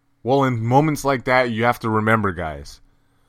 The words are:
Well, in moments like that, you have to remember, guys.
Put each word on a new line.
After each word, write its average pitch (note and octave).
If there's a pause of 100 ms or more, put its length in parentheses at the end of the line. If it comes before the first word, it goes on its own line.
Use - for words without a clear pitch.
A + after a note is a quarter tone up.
(240)
Well, C3+
in B2+
moments C3+
like C3+
that, B2+
you A2+
have A#2+
to A#2
remember, A2
guys. D#2 (480)